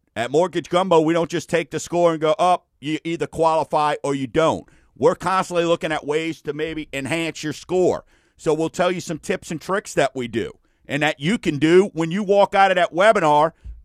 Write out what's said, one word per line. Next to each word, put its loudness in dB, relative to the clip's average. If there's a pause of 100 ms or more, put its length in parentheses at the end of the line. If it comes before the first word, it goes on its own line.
(180)
At -4
Mortgage 0
Gumbo, 4
we 2
don't -2
just -6
take -2
the -6
score 0
and -4
go, 2
"Up, 0 (140)
you -6
either -6
qualify 0
or -2
you -4
don't." 0 (300)
We're 2
constantly -2
looking -2
at -6
ways -4
to -10
maybe -8
enhance -6
your -6
score. 0 (340)
So 0
we'll -2
tell 0
you -6
some -8
tips -8
and -8
tricks -6
that 0
we -6
do -6 (280)
and -4
that -2
you -2
can -4
do 6
when -2
you -2
walk 4
out 6
of 2
that 0
webinar, 4 (320)